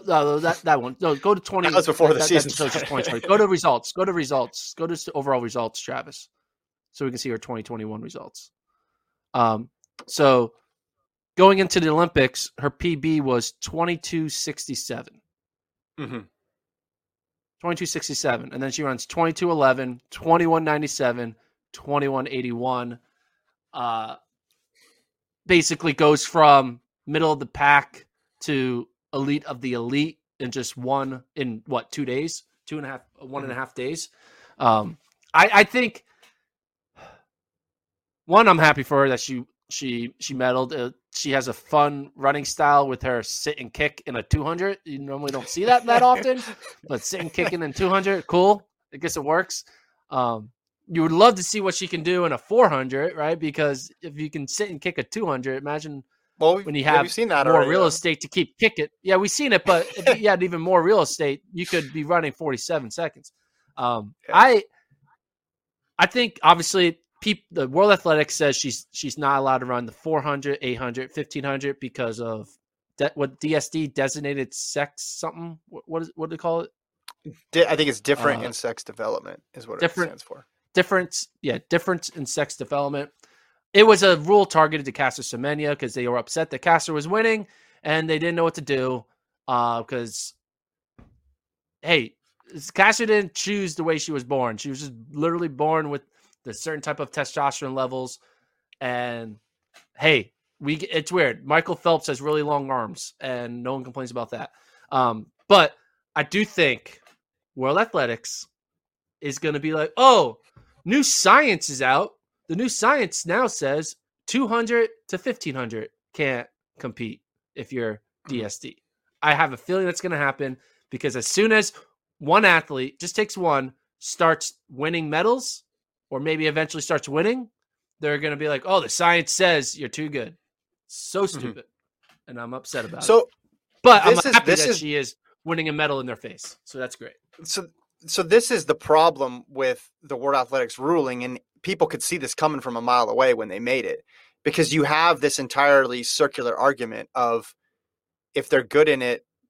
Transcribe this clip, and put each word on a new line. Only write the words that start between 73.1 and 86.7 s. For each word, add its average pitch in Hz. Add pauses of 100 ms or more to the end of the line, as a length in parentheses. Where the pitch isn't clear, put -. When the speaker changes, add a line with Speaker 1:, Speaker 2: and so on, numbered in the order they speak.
Speaker 1:
what 139
D 156
S 143
D, 160
designated 139
sex -
something. 165 (120)
What, -
what 165
is, 165
what 160
do 165
they 156
call 170
it? 165 (800)
Speaker 2:
Di-, 165
I 156
think 151
it's 120
different 135
Speaker 1:
Uh, 117
Speaker 2:
in 120
sex -
development 110 (120)
is 117
what 110
Speaker 1:
different 170
Speaker 2:
it -
stands -
for. - (280)
Speaker 1:
difference, 180 (140)
yeah, 120 (100)
difference 170
in 143
sex -
development. 143 (640)
It 202
was 202
a 180
rule 190
targeted 156
to 131
Caster 131
Semenya 147
'cause 123
they 123
were 120
upset 160
that 131
Caster 165